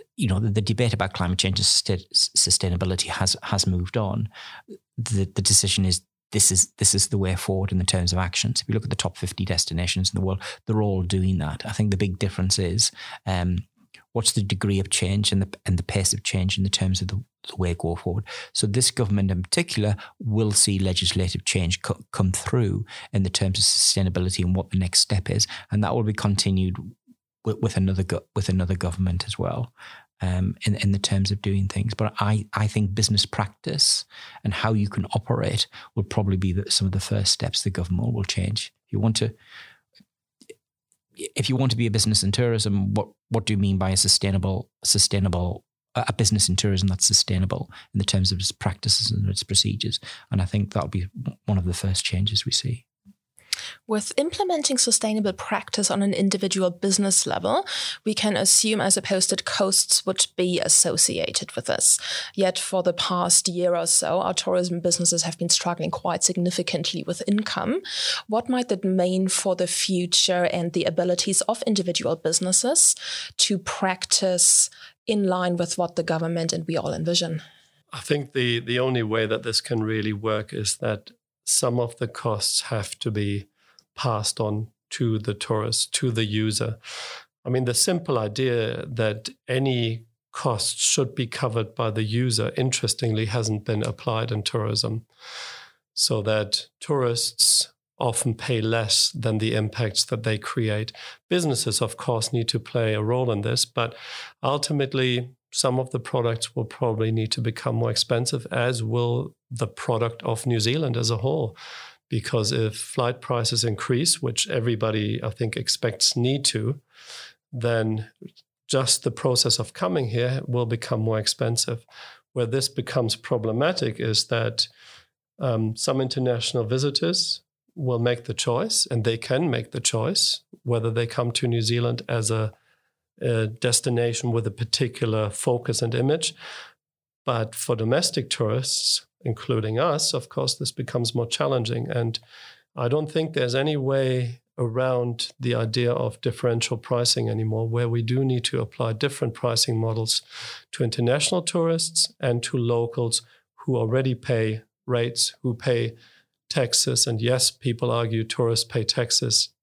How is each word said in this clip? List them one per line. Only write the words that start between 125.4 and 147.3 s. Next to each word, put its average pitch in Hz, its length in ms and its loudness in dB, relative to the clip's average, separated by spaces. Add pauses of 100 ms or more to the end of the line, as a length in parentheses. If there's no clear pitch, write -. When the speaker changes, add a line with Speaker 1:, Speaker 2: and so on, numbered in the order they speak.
Speaker 3:
um, 113 360 0
some 131 260 0
international 127 640 0
visitors 135 800 0 (340)
will 127 240 0
make 120 260 2
the 117 80 -4
choice, 147 540 0
and 113 160 0
they 113 140 2
can 143 320 0
make 117 220 -2
the - 80 -6
choice, 113 640 0 (220)
whether 117 280 0
they 117 160 0
come 120 240 0
to 123 160 0
New 117 140 2
Zealand 120 480 0
as 113 220 0
a, 110 220 0 (680)
a 113 260 0
destination 120 840 0
with 113 160 0
a 101 40 -2
particular 110 800 0
focus 120 520 0
and 117 120 0
image. 139 400 0 (920)
But 113 280 0
for - 220 -2
domestic 131 540 0
tourists, - 760 0 (160)
including 110 580 -2
us, 156 340 0
of 131 160 -6
course, 135 260 -2
this - 160 -6
becomes 120 420 -2
more 120 140 0
challenging. 120 640 0
And 117 300 -2 (560)
I 123 120 -2
don't 151 240 0
think 160 220 -2
there's 127 220 0
any 147 200 2
way 131 640 0 (160)
around 123 840 -2
the 123 160 0
idea 117 360 2
of 120 300 -2
differential 117 560 0
pricing 120 520 0